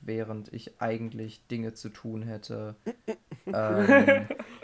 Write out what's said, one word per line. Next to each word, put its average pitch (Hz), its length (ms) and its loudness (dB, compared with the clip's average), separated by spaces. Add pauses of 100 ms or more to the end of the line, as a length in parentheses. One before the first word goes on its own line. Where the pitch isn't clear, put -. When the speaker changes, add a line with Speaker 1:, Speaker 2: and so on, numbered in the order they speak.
Speaker 1:
während 110 540 -6
ich - 260 -14
eigentlich 113 680 -6
Dinge 113 260 -6
zu - 160 -12
tun 110 320 -10
hätte, 107 540 -8 (360)
Speaker 2:
<laughs> - 340 -18
Speaker 1:
ähm, 208 800 6 (380)